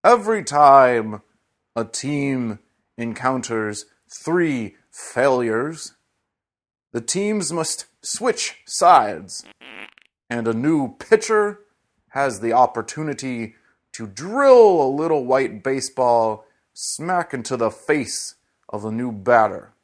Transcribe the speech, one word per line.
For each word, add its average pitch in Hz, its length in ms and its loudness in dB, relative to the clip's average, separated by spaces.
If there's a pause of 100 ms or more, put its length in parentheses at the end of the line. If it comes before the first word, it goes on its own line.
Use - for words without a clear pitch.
Every 214 400 4
time 127 760 6 (520)
a 113 120 -4
team 131 720 -6 (400)
encounters 113 880 -4 (240)
three 156 680 -4 (140)
failures, 127 1040 -2 (1000)
the 120 80 -6
teams 196 500 -4
must 160 360 -6 (160)
switch - 640 -6
sides, 107 760 2 (880)
and 117 180 -4
a 117 60 0
new 139 440 0
pitcher 214 640 0 (500)
has 131 300 -4
the 113 120 -2
opportunity 123 1000 -2 (380)
to 113 140 -14
drill 208 760 4
a 135 120 0
little 151 300 -2
white 127 400 -2
baseball 120 800 0 (300)
smack 175 580 -6
into 127 240 -6
the 113 140 0
face - 640 -6 (340)
of 104 160 -10
a 110 80 -6
new 120 200 -6
batter. 104 600 2 (120)